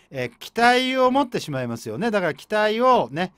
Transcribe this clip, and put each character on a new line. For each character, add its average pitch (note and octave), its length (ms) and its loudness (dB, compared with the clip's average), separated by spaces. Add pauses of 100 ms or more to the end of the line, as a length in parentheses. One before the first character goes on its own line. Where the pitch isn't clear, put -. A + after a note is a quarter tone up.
(120)
え B2+ 140 -6
ー、 - 140 -12
期 - 120 -16
待 B3 460 2
を B3+ 140 4
持 C4+ 140 2
っ - 20 -6
て - 140 -6
し D3+ 100 -10
ま C3 100 -4
い B2 60 -4
ま A#2 80 -6
す A#2 140 -10
よ A2 80 -6
ね。 A3 120 -2
だ G#3 120 0
か F3 60 0
ら D3 60 -2
期 - 140 -20
待 G#3+ 320 0
を A#3+ 320 4
ね、 F3 260 -4